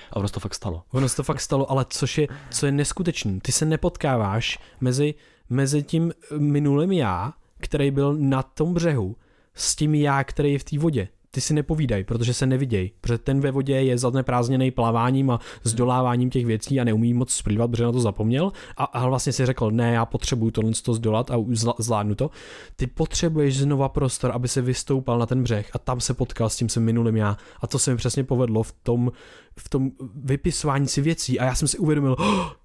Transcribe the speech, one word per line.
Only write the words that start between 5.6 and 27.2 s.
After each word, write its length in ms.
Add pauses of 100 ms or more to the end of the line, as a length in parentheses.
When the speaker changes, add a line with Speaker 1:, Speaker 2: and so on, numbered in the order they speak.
Speaker 2:
tím 300 (260)
minulým 540
já, 400 (280)
který 300
byl 280
na 240
tom 320
břehu, 420 (380)
s 220
tím 180
já, 300
který 280
je 60
v 60
té 140
vodě. 300 (240)
Ty 80
si 140
nepovídaj, 500
protože 300
se 120
neviděj, 440 (100)
protože 180
ten 220
ve 100
vodě 240
je 240
zaneprázdněný 720
plaváním 600
a 100 (240)
zdoláváním 680
těch 160
věcí 340
a 40
neumí 300
moc 200
splývat, 360
protože 140
na 80
to 80
zapomněl 520 (240)
a, 80
a 240
vlastně 240
si 140
řekl, 240
„Ne, 220
já 140
potřebuju 440
tohle 240
z 80
toho 120
zdolat 360
a 80
zla-, 400
zvládnu 360
to.“ 160 (460)
Ty 100
potřebuješ 720
znova 300
prostor, 460
aby 140
se 140
vystoupal 560
na 80
ten 160
břeh 320
a 40
tam 220
se 140
potkal 340
s 80
tím 120
svým 160
minulým 320
já 200 (240)